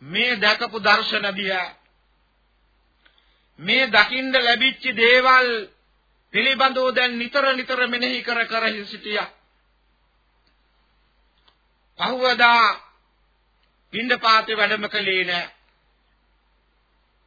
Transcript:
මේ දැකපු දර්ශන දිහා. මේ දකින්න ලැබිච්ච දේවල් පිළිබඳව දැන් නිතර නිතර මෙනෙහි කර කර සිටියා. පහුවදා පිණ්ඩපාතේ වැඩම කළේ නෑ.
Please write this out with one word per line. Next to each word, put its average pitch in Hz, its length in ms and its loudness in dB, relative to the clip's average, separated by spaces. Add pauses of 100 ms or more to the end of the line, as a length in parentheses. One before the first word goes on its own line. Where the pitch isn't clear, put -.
මේ 220 340 -2
දැකපු 220 440 -2
දර්ශන 208 500 0
දිහා. 190 460 -6 (1800)
මේ 233 300 0
දකින්න 254 460 2
ලැබිච්ච 240 580 0
දේවල් 254 560 4 (840)
පිළිබඳව 254 600 0
දැන් 240 240 -2
නිතර 254 340 -2
නිතර 254 320 -4
මෙනෙහි 247 380 -4
කර 233 220 -4
කර 226 200 -4 (180)
සිටියා. 202 480 -8 (2750)
පහුවදා 240 880 2 (1040)
පිණ්ඩපාතේ 220 640 2
වැඩම 208 300 0
කළේ 196 380 -2
නෑ. 175 220 -4 (1800)